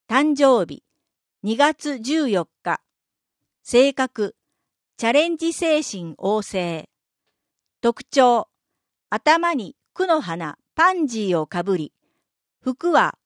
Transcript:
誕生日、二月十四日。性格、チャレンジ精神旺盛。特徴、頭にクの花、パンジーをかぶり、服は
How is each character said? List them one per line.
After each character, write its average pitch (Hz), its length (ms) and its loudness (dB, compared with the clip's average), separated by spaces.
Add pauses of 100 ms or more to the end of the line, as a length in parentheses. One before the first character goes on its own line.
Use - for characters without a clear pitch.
誕 285 260 2
生 262 300 4
日、 - 180 -14 (580)
二 220 160 -2
月 285 420 0
十 277 280 -2
四 185 200 -2 (160)
日。 - 180 -6 (800)
性 269 300 4
格、 247 420 -4 (600)
チ 226 100 -4
ャ 233 60 2
レ 302 140 4
ン 339 100 -4
ジ 330 160 -4
精 311 300 0
神 170 320 -10
旺 208 280 -2
盛。 170 460 -6 (920)
特 233 220 -2
徴、 247 440 2 (600)
頭 330 440 0
に 226 220 -8 (180)
ク 370 140 -2
の 320 140 2
花、 170 360 -8 (180)
パ 370 180 4
ン 339 140 0
ジ 220 200 -4
ー 175 120 2
を 156 60 -2
か 175 180 -6
ぶ 190 140 0
り、 156 160 -8 (680)
服 294 300 -4
は 214 340 2